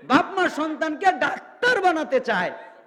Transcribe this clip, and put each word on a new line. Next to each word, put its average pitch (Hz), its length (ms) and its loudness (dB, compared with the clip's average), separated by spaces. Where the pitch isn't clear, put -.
বাপ 302 220 4
মা 359 140 0
সন্তানকে 311 560 -4
ডাক্তার 381 760 0
বানাতে 311 380 2
চায়, 180 320 -2